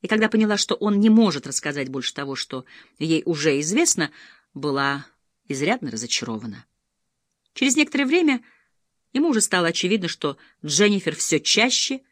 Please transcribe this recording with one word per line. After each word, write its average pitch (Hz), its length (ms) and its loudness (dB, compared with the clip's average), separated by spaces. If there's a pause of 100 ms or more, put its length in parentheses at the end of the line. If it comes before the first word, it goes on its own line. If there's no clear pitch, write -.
и 202 60 -10
когда 214 220 2
поняла, 214 280 2
что - 180 -2
он 202 240 0
не 214 100 6
может 208 380 4
рассказать 139 420 -6
больше 131 240 -8
того, 139 220 -8
что 131 300 -10 (340)
ей 160 260 0
уже 147 360 2
известно, 175 500 0 (420)
была 139 540 -4 (400)
изрядно 147 440 -4
разочарована. 113 760 -8 (880)
Через 269 220 2
некоторое 294 300 0
время 294 380 2 (680)
ему 302 180 2
уже 226 120 2
стало 180 260 0
очевидно, 180 400 0
что 143 300 -6 (260)
Дженнифер 180 520 2
всё - 240 0
чаще 254 640 0 (100)